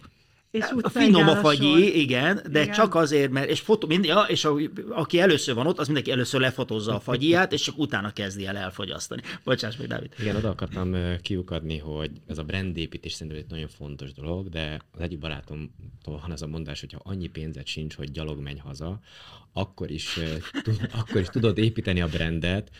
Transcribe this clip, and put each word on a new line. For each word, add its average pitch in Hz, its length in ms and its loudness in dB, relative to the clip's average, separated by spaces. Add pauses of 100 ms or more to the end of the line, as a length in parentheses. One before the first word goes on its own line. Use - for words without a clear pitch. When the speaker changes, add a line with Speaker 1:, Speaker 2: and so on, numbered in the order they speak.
(500)
Speaker 1:
És 220 140 -2
Speaker 2:
A - 100 -4
Speaker 1:
utcán 247 300 2
Speaker 2:
finom 185 180 10
a 156 60 8
Speaker 1:
jár 156 80 8
a - 40 2
Speaker 2:
fagyi, 143 300 6
Speaker 1:
sor. 156 80 8
Speaker 2:
igen, 156 600 4 (100)
de 151 120 4
Speaker 1:
Igen. 175 120 0
Speaker 2:
csak 208 200 4
azért, 147 360 4
mert, 135 200 0
és 156 100 2
fotó-, 214 260 2
mind-, 175 180 4
ja, 170 240 6
és - 160 0
a, 151 100 4 (360)
aki 165 300 0
először 156 340 6
van 120 120 2
ott, 170 120 0
az 156 80 -2
mindenki 135 240 0
először 127 300 0
lefotózza 113 540 0
a 101 60 -2
fagyját, 165 520 2
és 143 100 -2
csak - 160 -4
utána 107 340 -2
kezdi 98 340 -6
el 98 100 -6
elfogyasztani. 95 680 -8 (220)
Bocsáss 113 320 -2
meg, 123 100 -10
Dávid. 120 240 -8 (100)
Speaker 3:
Igen, 104 160 -2
oda 110 120 0
akartam, 92 440 -4
ö, 87 300 0
kiukadni, 82 560 -4
hogy 76 320 -6 (160)
ez 78 120 -8
a 80 40 -8
brandépítés 82 680 -6
szerintem 78 300 -10
egy - 80 -16
nagyon 78 180 -8
fontos 71 440 -12
dolog, 85 360 -8
de 78 320 -6 (120)
az - 80 -16
egyik 85 180 -6
barátomtól 76 1000 -12
van 85 120 -8
ez 76 100 -10
a 80 40 -8
mondás, 76 340 -8
hogy - 120 -16
ha 71 120 -16
annyi 95 240 -6
pénzed 78 380 -10
sincs, 78 280 -8
hogy 73 160 -10
gyalog 76 300 -8
menj 71 180 -10
haza, 73 420 -10 (520)
akkor 90 380 -6
is, - 260 -6
ö, 80 460 -6
tu-, 110 100 0 (160)
<laughs> 117 120 -6
akkor 113 200 0
is 90 60 0
tudod 110 320 2
építeni 107 420 2
a 85 60 2
brandet, 82 720 -2